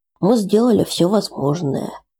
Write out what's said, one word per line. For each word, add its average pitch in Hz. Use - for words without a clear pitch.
«мы 214
сделали 214
все -
возможное, 151